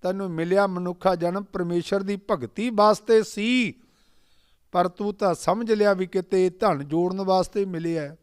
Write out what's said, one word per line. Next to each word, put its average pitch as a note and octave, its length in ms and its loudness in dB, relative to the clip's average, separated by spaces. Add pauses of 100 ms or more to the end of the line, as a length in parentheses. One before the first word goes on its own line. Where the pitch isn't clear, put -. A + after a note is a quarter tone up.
ਤੈਨੂੰ F#3+ 280 -4
ਮਿਲਿਆ F3 380 2
ਮਨੁੱਖਾ F3+ 480 -2
ਜਨਮ F3 280 -2
ਪਰਮੇਸ਼ਰ F3+ 600 -2
ਦੀ G3 160 -4 (120)
ਭਗਤੀ F#3+ 380 -4
ਵਾਸਤੇ G#3+ 540 4
ਸੀ, A3+ 500 -2 (1000)
ਪਰ F3+ 160 2
ਤੂੰ G3+ 260 -6
ਤਾਂ G3 200 0
ਸਮਝ G#3+ 380 -2
ਲਿਆ G#3 220 4
ਵੀ F#3 120 -2
ਕਿਤੇ F#3 440 0
ਧਨ E3+ 380 -2
ਜੋੜਨ F3 340 -2
ਵਾਸਤੇ F#3 440 0
ਮਿਲਿਆ E3 360 -4
ਹੈ D3+ 220 -12